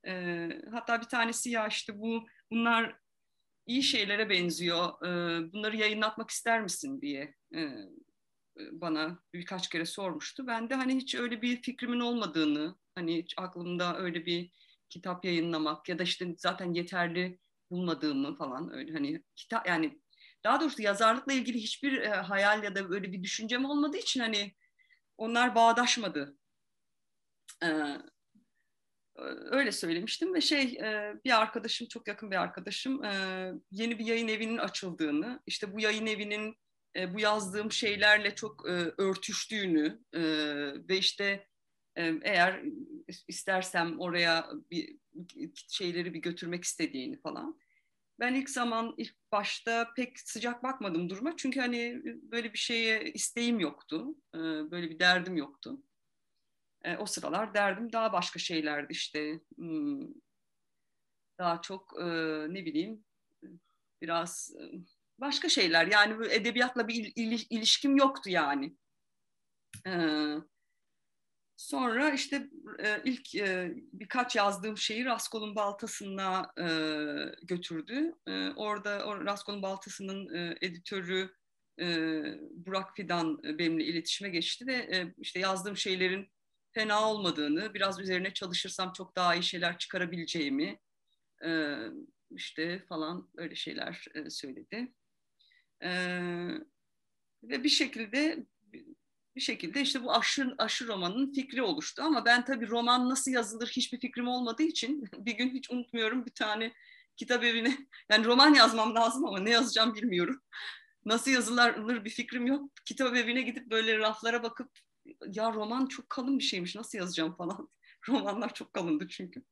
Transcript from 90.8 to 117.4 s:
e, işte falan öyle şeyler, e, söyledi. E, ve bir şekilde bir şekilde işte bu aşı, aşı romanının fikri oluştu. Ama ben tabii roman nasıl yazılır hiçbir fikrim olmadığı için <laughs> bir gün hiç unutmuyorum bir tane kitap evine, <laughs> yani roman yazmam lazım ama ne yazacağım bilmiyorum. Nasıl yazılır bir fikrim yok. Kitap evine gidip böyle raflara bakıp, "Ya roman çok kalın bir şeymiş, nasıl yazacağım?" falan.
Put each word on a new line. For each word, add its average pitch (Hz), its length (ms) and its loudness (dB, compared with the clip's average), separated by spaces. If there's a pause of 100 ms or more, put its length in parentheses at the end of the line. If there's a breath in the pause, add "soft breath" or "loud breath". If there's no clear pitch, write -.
e, 156 300 0 (560)
işte 180 580 -6
falan 170 460 -6
öyle 165 200 -10
şeyler, - 580 -8
e, 151 160 -10
söyledi. 156 640 -10 (920 soft breath)
E, 180 80 -4 (1500)
ve 247 200 -4
bir 294 60 4
şekilde 254 760 0 (960)
bir - 40 -4
şekilde 226 380 -2
işte 254 220 0
bu 247 100 2
aşı, 254 440 4
aşı 233 300 0
romanının 214 460 0
fikri 262 280 -2
oluştu. 165 420 -2
Ama 262 220 4
ben 240 200 8
tabii 240 220 -2
roman 240 420 4
nasıl 262 220 0
yazılır 226 360 0
hiçbir - 320 -2
fikrim 247 280 -2
olmadığı 247 360 0
için 285 480 0
<laughs> - 60 -16
bir 214 140 -4
gün 240 180 0
hiç 254 220 -6
unutmuyorum 240 540 0
bir - 60 -14
tane 226 420 -2 (420 loud breath)
kitap 233 280 2
evine, 233 340 2 (160)
<laughs> - 160 -20
yani 220 160 8
roman 277 280 10
yazmam 226 420 8
lazım 247 300 4
ama 196 140 -2
ne 202 100 2
yazacağım 226 460 4
bilmiyorum. 208 460 0 (640 loud breath)
Nasıl 240 260 2
yazılır 233 720 4
bir 240 40 -6
fikrim 240 380 -2
yok. 277 240 0 (140)
Kitap 247 300 0
evine 240 260 2
gidip 240 280 -6
böyle 220 280 4
raflara 220 460 2
bakıp, 233 280 -8 (560)
"Ya 214 260 0
roman 220 320 0
çok - 240 -10
kalın 262 300 0
bir - 40 0
şeymiş, 180 320 -2
nasıl 226 220 -8
yazacağım?" 175 380 -2
falan. - 340 -8 (180)